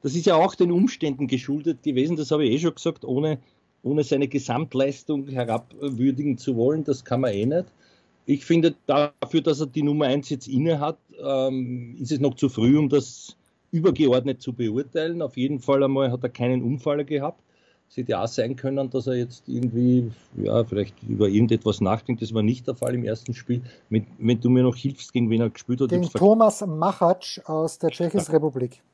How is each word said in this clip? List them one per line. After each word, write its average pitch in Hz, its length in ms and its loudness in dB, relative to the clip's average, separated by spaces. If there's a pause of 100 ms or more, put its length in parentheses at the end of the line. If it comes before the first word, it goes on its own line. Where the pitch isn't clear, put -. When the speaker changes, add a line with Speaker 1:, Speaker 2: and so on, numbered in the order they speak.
Speaker 1:
das 131 140 -4
ist 165 100 -2
ja 185 100 6
auch 180 200 4
den 175 160 2
Umständen 151 560 0
geschuldet 139 560 -4
gewesen, 147 320 0
das 151 160 -4
habe 151 140 2
ich 110 60 2
eh 135 80 2
schon 165 160 -2
gesagt, - 300 -6
ohne, 139 340 -2 (440)
ohne 143 200 0
seine 139 240 0
Gesamtleistung 135 1000 -2
herabwürdigen 127 1080 -2
zu 131 200 -4
wollen, 143 260 2
das 135 220 -4
kann 123 160 -2
man 127 120 0
eh 101 120 -2
nicht. 165 200 0 (600)
Ich 139 200 -2
finde, 165 300 2 (100)
dafür, 147 560 0
dass 147 180 0
er 151 80 -2
die 147 160 -4
Nummer 147 220 2
eins 139 240 0
jetzt 135 180 -8
inne 147 320 2
hat, 151 180 -4 (240)
ähm, 131 800 -4
ist 131 120 -6
es 147 80 -2
noch 135 160 0
zu 143 120 0
früh, 123 300 4
um 151 100 2
das - 480 -2 (360)
übergeordnet 139 720 2
zu 123 120 -8
beurteilen. 135 680 -4
Auf 139 140 -6
jeden 135 240 -2
Fall 139 240 2
einmal 135 280 2
hat 123 120 -4
er 123 60 -2
keinen 123 340 -2
Unfall 143 400 -2
gehabt. 143 380 -6 (480)
Es - 80 -12
hätte 123 160 -4
ja 95 100 -2
auch 117 40 -4
sein 123 280 -2
können, 135 340 -4
dass 127 180 -4
er 127 80 0
jetzt 123 320 -6
irgendwie, 123 640 2 (280)
ja, 107 260 0
vielleicht 101 400 -4
über 107 240 0
irgendetwas 104 540 2
nachdenkt. 113 400 -2
Das 113 120 -8
war 113 80 0
nicht 117 240 0
der 131 100 -6
Fall 123 200 -4
im 123 80 -4
ersten 113 300 -6
Spiel. 123 280 -4 (280)
Wenn, 110 180 0 (100)
wenn 113 220 2
du 123 100 2
mir 127 140 6
noch 123 140 2
hilfst, - 340 -8
gegen 120 180 0
wen 113 120 2
er 113 80 2
gespielt 123 320 -4
hat, 131 80 0
Speaker 2:
Gegen 175 140 0
Speaker 1:
ich 165 40 -2
hab's - 60 -8
ver- 165 60 -6
Speaker 2:
Thomas 214 460 4
Machac 180 800 -2
aus 156 320 -4
der 160 140 -2
Tschechischen 170 400 -2
Speaker 1:
Ja. 160 80 4
Speaker 2:
Republik. 127 420 -4 (120)